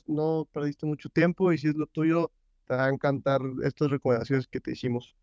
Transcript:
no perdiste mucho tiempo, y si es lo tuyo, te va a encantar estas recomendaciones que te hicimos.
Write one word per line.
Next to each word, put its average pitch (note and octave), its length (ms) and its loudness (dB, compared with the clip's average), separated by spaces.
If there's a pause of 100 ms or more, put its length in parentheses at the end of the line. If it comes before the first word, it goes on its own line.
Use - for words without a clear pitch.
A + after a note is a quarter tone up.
no D#3 460 0
perdiste D3 340 -4
mucho D3+ 240 -6
tiempo, F3 420 2
y D#3 60 2
si C#3 100 0
es D3 60 0
lo D3+ 120 -2
tuyo, D#3+ 460 0 (340)
te B2+ 80 -2
va C3 120 0
a - 20 2
encantar C#3 540 0 (220)
estas C#3+ 260 0
recomendaciones C3 560 0
que - 140 -8
te - 120 -8
hicimos. B2 500 -6